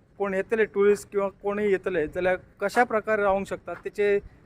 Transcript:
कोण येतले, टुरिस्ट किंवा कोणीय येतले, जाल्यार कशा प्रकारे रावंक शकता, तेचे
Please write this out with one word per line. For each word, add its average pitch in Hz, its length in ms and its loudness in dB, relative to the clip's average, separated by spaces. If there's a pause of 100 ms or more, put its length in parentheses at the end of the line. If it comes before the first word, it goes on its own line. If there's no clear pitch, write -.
(180)
कोण 202 160 -2
येतले, 214 300 0
टुरिस्ट 202 460 2
किंवा 196 180 -2 (140)
कोणीय 202 280 -2
येतले, 185 360 0
जाल्यार 180 300 -2 (240)
कशा 202 240 2
प्रकारे 220 380 0
रावंक 196 240 0
शकता, 175 280 -10
तेचे 202 440 0 (280)